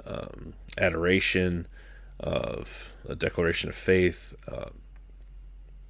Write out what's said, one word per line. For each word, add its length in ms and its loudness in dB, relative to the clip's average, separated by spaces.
um, 480 -10
adoration, 880 4
of 760 -4
a 60 -6
declaration 520 0
of 80 -6
faith, 600 2
uh, 220 -8